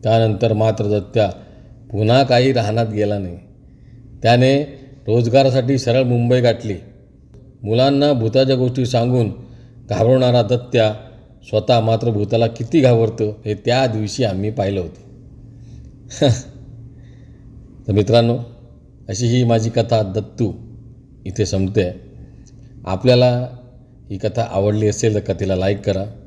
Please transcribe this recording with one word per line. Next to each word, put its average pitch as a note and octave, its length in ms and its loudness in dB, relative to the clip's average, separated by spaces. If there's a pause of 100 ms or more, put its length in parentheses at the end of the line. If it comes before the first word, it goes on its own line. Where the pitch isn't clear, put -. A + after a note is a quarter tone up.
त्यानंतर A2 500 2
मात्र G#2+ 460 0
दत्त्या G2 320 -2 (600)
पुन्हा A2 300 2
काही B2+ 300 2
रानात A2+ 420 0
गेला G#2 240 -2
नाही. F2+ 180 -8 (880)
त्याने B2+ 400 4 (440)
रोजगारासाठी B2 720 2
सरळ A#2+ 240 2
मुंबई A#2+ 380 2
गाठली. A2+ 340 0 (880)
मुलांना C#3 500 2
भूताच्या C3 440 2
गोष्टी B2+ 300 0
सांगून A#2+ 440 0 (600)
घाबरवणारा B2 520 4
दत्त्या A2 520 0 (540)
स्वतः A2 320 2
मात्र A2+ 300 0
भूताला A2+ 360 0
किती A#2 340 -2
घाबरतो, A2+ 480 2 (160)
हे G#2+ 100 -4
त्या B2 320 0
दिवशी A2 380 -4
आम्ही G2+ 260 -2
पाहिलं G2 300 -4
होतं. E2 200 -12 (1200)
<laughs> - 1700 -6
तर G#2 40 -2
मित्रांनो, A#2 440 4 (720)
अशी A#2+ 180 -4
ही B2 180 2
माझी A2+ 260 2
कथा A2+ 320 0
दत्तू F#2+ 500 -4 (720)
इथे F#2+ 200 -4
संपते. F#2+ 540 -2 (840)
आपल्याला B2 600 2 (640)
ही G2 80 -10
कथा A2 320 -4
आवडली G#2 380 0
असेल G#2 260 0
तर G2 180 -4
कथेला F#2+ 240 -2
लाईक G2 240 -2
करा. G2 240 -2 (220)